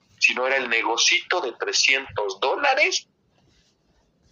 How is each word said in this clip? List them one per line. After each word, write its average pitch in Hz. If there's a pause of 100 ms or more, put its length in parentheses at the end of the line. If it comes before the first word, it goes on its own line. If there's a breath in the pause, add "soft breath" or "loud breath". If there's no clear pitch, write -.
(180)
sino -
era 135
el 127
negocito 117
de 120
trescientos -
dólares, 277 (1200)